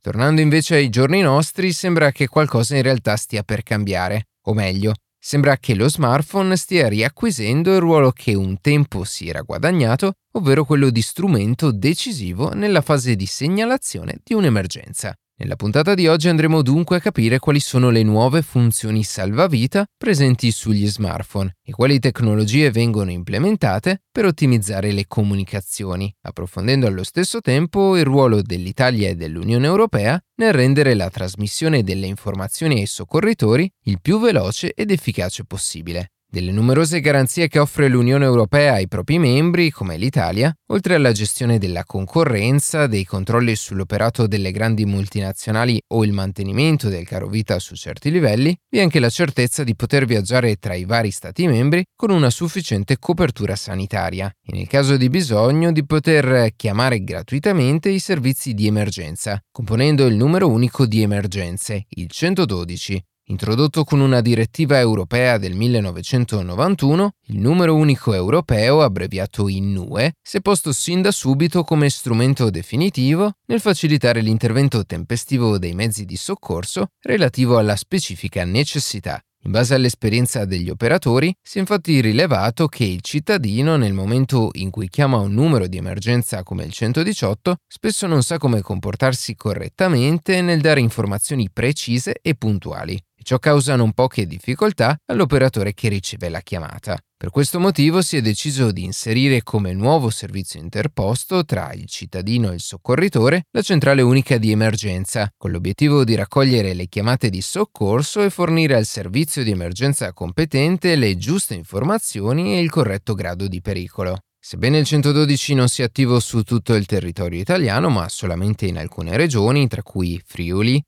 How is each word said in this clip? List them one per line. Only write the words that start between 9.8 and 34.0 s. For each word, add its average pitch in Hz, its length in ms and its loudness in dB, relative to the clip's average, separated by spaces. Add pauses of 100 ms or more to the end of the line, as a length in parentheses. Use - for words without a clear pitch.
ovvero 156 320 2
quello 139 240 4
di 113 140 2
strumento 135 680 0
decisivo 123 840 -2
nella 202 280 0
fase 127 340 0
di 95 120 -4
segnalazione 196 960 -4
di - 100 -6
un'emergenza. 107 800 -2 (280)
Nella 95 140 -6
puntata 156 400 2
di 180 100 2
oggi 160 220 4
andremo 160 340 4
dunque 156 360 2
a - 20 0
capire 117 400 2
quali 143 200 2
sono 127 300 2
le 113 140 4
nuove 123 400 4
funzioni 110 580 0
salvavita 127 840 0 (100)
presenti 135 540 2
sugli 104 360 0
smartphone 95 760 -4
e - 80 -16
quali 135 260 2
tecnologie 117 720 2
vengono 107 400 0
implementate 110 1000 -2
per 220 140 0
ottimizzare 110 680 0
le 98 160 -2
comunicazioni, 98 1120 -4
approfondendo 101 640 -2
allo 95 180 -2
stesso 185 380 -4
tempo 180 560 2
il 156 80 4
ruolo 127 380 4
dell'Italia 98 680 0
e 92 60 -2
dell'Unione 85 500 -2
Europea 170 560 2 (140)
nel 226 180 2
rendere 135 400 4
la 92 160 0
trasmissione 104 720 -2
delle 95 240 -2
informazioni 101 720 -2
ai 101 60 0
soccorritori 151 840 0 (180)
il 98 140 -2
più 202 200 0